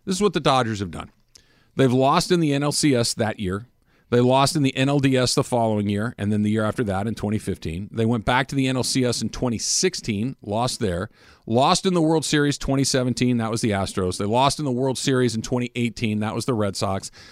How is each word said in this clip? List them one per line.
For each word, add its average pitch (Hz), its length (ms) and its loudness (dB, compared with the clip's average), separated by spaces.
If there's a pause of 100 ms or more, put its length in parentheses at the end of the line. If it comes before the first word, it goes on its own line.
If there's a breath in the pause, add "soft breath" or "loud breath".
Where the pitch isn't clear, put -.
this 190 120 -4
is 190 60 -2
what 208 100 4
the 170 80 -2
Dodgers 127 400 2
have 95 100 -4
done. 85 200 -12 (680 soft breath)
They've 131 160 4
lost 135 380 4
in 180 100 4
the 151 120 2
N 143 100 0
L 147 100 0
C 143 220 2
S 117 200 0
that 110 260 -4
year 101 260 -4 (460)
they 123 80 6
lost 131 360 4
in 151 60 2
the 131 140 0
N 131 140 2
L 147 80 2
D 135 180 4
S 127 180 2
the 143 80 2
following 110 460 0
year, 104 300 -2
and 101 120 -2
then 104 120 2
the 104 80 2
year 107 140 0
after 107 200 -2
that 98 220 -2
in 110 80 -4
twenty 104 240 -4
fifteen. 92 520 -8
They 113 140 -2
went 113 220 0
back 131 220 2
to - 60 -8
the 135 140 0
N 131 80 0
L 123 80 0
C 127 220 0
S 117 160 -2
in 110 80 -4
twenty 120 260 -4
sixteen, 123 840 -2
lost 113 380 -2
there. 95 280 -2 (380 soft breath)
Lost 143 400 2
in 190 80 2
the 170 80 2
World 156 200 2
Series 143 360 0
twenty 135 260 0
seventeen, 127 540 0
that 113 120 -4
was 113 120 -4
the 120 80 2
Astros. 95 480 -2
They 101 80 -4
lost 127 320 0
in 151 80 -6
the 135 40 -2
World 127 280 -2
Series 127 360 2
in 110 60 -4
twenty 123 360 -4
eighteen, 110 440 -2
that 107 140 -4
was 117 100 -6
the 135 80 -2
Red 104 240 -2
Sox. 98 340 -4 (220 loud breath)